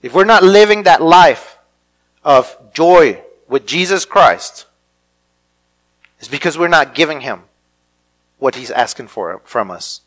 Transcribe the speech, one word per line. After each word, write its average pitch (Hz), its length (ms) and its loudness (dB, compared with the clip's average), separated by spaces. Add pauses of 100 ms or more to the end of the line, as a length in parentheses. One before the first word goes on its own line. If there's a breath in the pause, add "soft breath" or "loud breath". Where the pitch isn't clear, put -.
If 127 80 -14
we're 190 140 2
not 214 160 4
living 208 400 2
that 180 180 2
life 165 560 2 (680)
of 135 320 0 (200)
joy 160 480 2 (260)
with 127 160 -6
Jesus 180 400 -6
Christ, - 640 -2 (1500)
it's - 100 -20
because 151 300 -8
we're 170 100 -2
not 151 260 -2
giving 151 280 -4
Him 104 220 -12 (960)
what 131 160 -4
He's 127 160 -18
asking 120 380 -2
for 92 360 -12
from 104 260 -8
us. - 360 -18